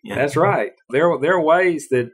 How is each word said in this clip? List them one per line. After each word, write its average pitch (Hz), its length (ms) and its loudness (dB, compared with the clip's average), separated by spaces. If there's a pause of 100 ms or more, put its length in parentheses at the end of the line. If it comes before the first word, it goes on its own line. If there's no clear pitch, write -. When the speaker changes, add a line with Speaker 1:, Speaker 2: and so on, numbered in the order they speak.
Speaker 1:
Yeah. 104 120 -12
Speaker 2:
That's 135 220 -2
right. 160 340 0 (180)
There, 151 200 2 (100)
there 151 140 0
are 175 100 0
ways 170 460 2
that, 123 240 -2